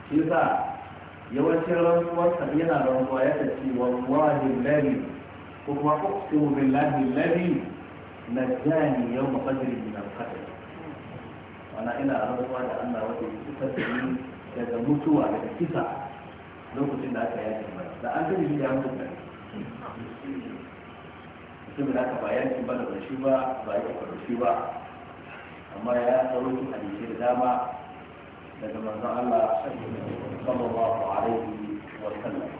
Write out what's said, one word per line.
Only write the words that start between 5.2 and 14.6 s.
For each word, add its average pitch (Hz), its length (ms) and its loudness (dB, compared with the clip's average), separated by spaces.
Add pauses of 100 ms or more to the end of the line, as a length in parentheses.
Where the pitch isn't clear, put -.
ko 147 120 -4
kuma, 147 220 4
"Uqsimu 151 540 2
billahi 135 540 4
alladhi 160 580 4 (640)
najjani 127 880 2
yawma 131 260 2
badrin 131 400 -2
min 107 140 -6
al-qatl." 104 480 -8 (1300)
Ana 120 200 -2
ina 139 180 0
rantsuwa 127 460 0
da 123 220 -2
Allah 120 240 -2
wanda 117 160 -4
ya - 220 -6
fitar - 260 -4
da - 160 -2 (160)
ni 131 160 0 (340)
daga 117 260 -2